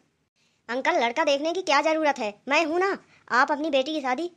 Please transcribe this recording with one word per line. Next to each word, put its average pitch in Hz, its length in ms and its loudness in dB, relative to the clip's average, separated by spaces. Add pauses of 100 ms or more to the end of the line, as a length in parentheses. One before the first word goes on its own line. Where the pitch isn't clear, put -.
(680)
अंकल, 269 300 2
लड़का 240 260 0
देखने 294 280 0
की 370 100 -4
क्या 349 200 2
जरूरत 311 360 0
है, 208 160 -6 (140)
मैं 311 180 2
हूं 320 120 -2
ना, 370 180 0 (340)
आप 262 200 2
अपनी 311 200 -4
बेटी 269 240 -2
की 311 60 -4
शादी 262 360 -4